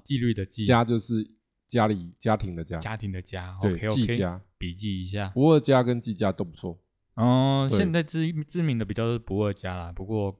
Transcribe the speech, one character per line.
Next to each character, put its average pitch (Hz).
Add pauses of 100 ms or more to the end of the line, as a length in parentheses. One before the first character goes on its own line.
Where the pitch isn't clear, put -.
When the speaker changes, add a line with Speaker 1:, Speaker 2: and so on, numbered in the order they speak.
Speaker 1:
纪 139
律 117
的 101
纪。 107
Speaker 2:
家 117
就 117
是 110 (440)
家 117
里， 90
家 110
庭 95
的 85
家。 82
Speaker 1:
家 101
庭 104
的 92
家， 92
Speaker 2:
对， 98
Speaker 1:
OK，OK， 107
Speaker 2:
纪 117
家。 90 (180)
Speaker 1:
笔 87
记 98
一 90
下。 98
Speaker 2:
不 139
二 151
家 131
跟 120
纪 113
家 95
都 98
不 82
错。 87 (360)
Speaker 1:
哦， 131
Speaker 2:
对。 160
Speaker 1:
现 190
在 170
知-， 160 (120)
知 175
名 139
的 110
比 101
较 117
是 120
不 104
二 104
家 92
啦， 87
不 92
过 101